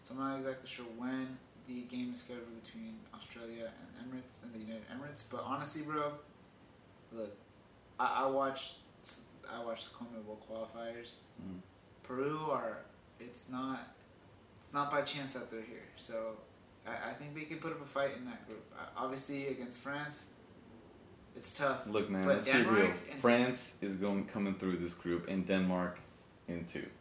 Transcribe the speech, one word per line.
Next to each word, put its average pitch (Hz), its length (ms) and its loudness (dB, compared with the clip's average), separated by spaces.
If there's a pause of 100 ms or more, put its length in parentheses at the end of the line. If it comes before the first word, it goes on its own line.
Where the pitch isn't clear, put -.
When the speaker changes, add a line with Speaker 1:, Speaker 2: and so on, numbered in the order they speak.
Speaker 1:
So 127 100 -10
I'm 131 80 -6
not 135 160 0
exactly 131 320 -2
sure 123 160 -6 (120)
when 131 400 -2 (300)
the 123 140 -4 (120)
game 123 200 0
is 120 60 -6
scheduled 117 440 -10
between 113 320 -10 (180)
Australia 113 560 -8 (100)
and - 80 -14 (200)
Emirates, 127 360 -8
and 120 100 -10
the 113 60 -8
United 110 280 -6
Emirates. 143 420 -8
But 120 140 -4
honestly, 143 380 -2
bro, 147 320 0 (1000)
look, 107 240 -4 (640)
I, 127 240 4
I 135 40 6
watched, 135 480 2 (760)
I 117 140 -6
watched 113 260 -4
the - 60 -16
conmebol 110 400 -8 (120)
qualifiers. 117 680 -6 (240)
Speaker 2:
Mm. 90 180 -6 (440)
Speaker 1:
Peru 139 360 0 (100)
are, 117 280 0 (420)
it's 120 300 -10
not, 127 440 -4 (680)
it's - 140 -14
not 143 180 2
by 147 100 6
chance 135 320 0
that 123 180 -4
they're 113 100 -4
here. 113 260 -10 (100)
So 113 400 -4 (500)
I, 113 220 -4
I 123 40 -4
think 147 220 -8
they 156 80 -4
can 156 140 -6
put 165 140 -4
up 143 100 -6
a 139 40 -8
fight 139 320 2
in 127 80 -8
that 113 220 -8
group. 107 160 -10 (140)
Uh, - 60 -6 (140)
obviously, 135 500 -2
against 123 320 -4
France, 143 460 -4 (1120)
it's - 180 -6
tough. 135 340 4
Speaker 2:
Look, 104 220 4
man, 95 160 4
Speaker 1:
But 95 120 10
Speaker 2:
let's 110 100 2
be 131 60 8
Speaker 1:
Denmark 110 240 8
Speaker 2:
real. 92 140 10 (200)
Speaker 1:
and - 100 -6
Speaker 2:
France 123 600 6
is 98 160 0
going, 98 280 4
coming 101 300 2
through 90 220 2
this 87 180 0
group, 87 320 2
and 95 200 2
Denmark 92 520 6 (480)
in 85 180 -2
two. - 200 -4 (160)